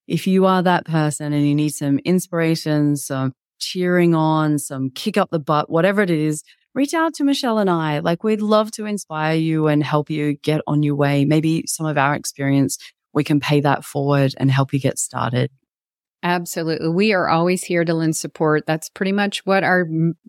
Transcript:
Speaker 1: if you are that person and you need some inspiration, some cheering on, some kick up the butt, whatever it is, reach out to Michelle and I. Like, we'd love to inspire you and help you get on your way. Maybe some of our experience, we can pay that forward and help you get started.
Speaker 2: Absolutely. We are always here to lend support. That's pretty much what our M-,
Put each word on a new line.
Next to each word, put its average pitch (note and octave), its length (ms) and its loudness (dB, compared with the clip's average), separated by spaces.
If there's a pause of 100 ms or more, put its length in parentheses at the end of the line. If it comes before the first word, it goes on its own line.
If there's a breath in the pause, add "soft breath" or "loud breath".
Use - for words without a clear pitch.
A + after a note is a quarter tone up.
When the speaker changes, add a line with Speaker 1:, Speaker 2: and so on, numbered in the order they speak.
Speaker 1:
if - 180 -4
you F#3+ 200 4
are F#3 160 2
that F3+ 240 2
person D3+ 460 -2
and D3 140 2
you C#3+ 80 2
need D3+ 140 2
some C#3 320 -2
inspiration, D#3+ 960 0
some C3 360 -4 (280)
cheering F3+ 560 2
on, D#3 420 2
some C3 320 -6
kick - 260 -4
up G3+ 140 0
the E3+ 80 -2
butt, D3+ 320 -2
whatever F#3+ 320 2
it F3+ 80 0
is, D3+ 320 0 (320 soft breath)
reach C#4 180 0
out E4 220 0
to D4 100 -4
Michelle C4+ 340 0
and G3 120 2
I. D#3 300 0
Like, E3+ 240 -2
we'd A3 180 0
love G#3+ 300 2
to G#3+ 140 -10
inspire D#3+ 500 -2
you D#3+ 320 2
and D3 160 2
help D3+ 260 0
you D3 280 -2
get D3+ 280 -2
on D3 160 0
your D3 140 0
way. C#3+ 280 2
Maybe D#3 440 2
some - 180 -6
of D3+ 100 -2
our C#3 200 2
experience, C#3 640 0 (340 loud breath)
we D3 100 0
can D3 160 2
pay D3 220 2
that C#3+ 240 0
forward C#3 540 0
and C3+ 120 2
help C3+ 220 0
you C#3 80 -2
get C3 180 -2
started. B2 520 -4 (760)
Speaker 2:
Absolutely. F3 640 -4
We G3+ 240 2
are F#3 160 0
always F3 340 0
here F3 220 -2
to E3 100 0
lend D#3+ 220 0
support. D3+ 500 -2
That's D#3+ 220 -4
pretty G3 240 -4
much G3+ 340 -2
what F#3+ 160 2
our F3+ 200 2
M-, E3 340 0 (120)